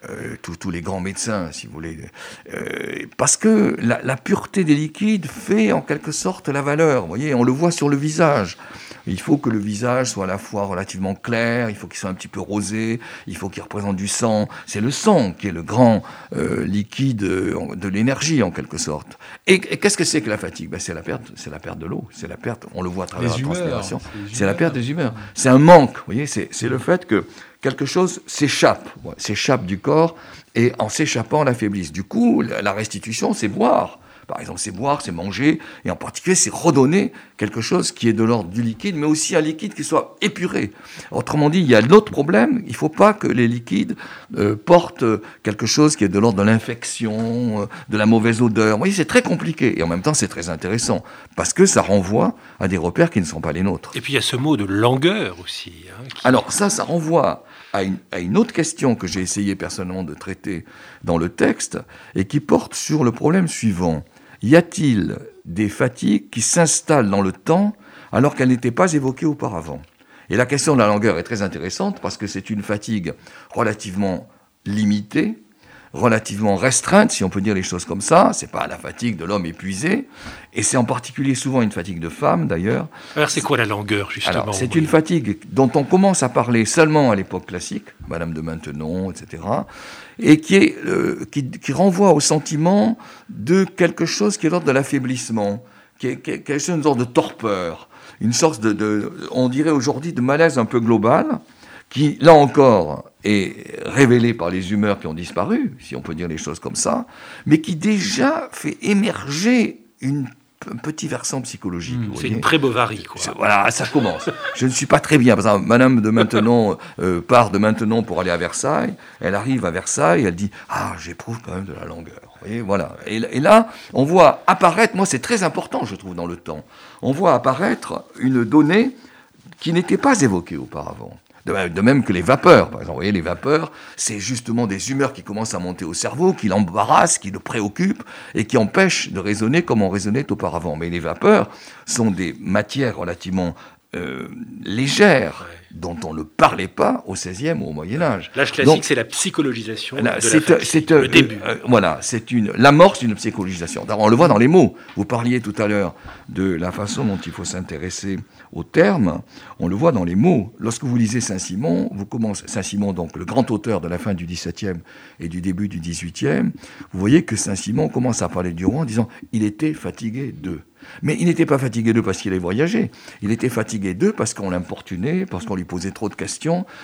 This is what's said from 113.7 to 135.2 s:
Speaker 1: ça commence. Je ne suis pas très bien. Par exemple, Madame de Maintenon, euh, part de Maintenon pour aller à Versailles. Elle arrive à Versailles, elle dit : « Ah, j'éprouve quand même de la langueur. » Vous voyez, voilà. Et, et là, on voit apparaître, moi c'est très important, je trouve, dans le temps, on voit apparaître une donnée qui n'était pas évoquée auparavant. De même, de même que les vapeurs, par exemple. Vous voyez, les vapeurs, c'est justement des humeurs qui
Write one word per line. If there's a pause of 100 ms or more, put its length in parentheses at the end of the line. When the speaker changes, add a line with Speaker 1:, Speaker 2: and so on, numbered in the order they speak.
Speaker 1:
ça
commence. (280)
Je
ne
suis
pas
très
bien.
Par
exemple,
Madame
de
Maintenon, (220)
euh,
part
de
Maintenon
pour
aller
à
Versailles. (280)
Elle
arrive
à
Versailles,
elle
dit : « (180)
Ah,
j'éprouve
quand
même
de
la
langueur. »
Vous
voyez,
voilà. (100)
Et,
et
là, (240)
on
voit
apparaître,
moi
c'est
très
important,
je
trouve,
dans
le
temps, (360)
on
voit
apparaître (160)
une
donnée (680)
qui
n'était
pas
évoquée
auparavant. (280)
De
même,
de
même
que
les
vapeurs,
par
exemple.
Vous
voyez,
les
vapeurs, (240)
c'est
justement
des
humeurs
qui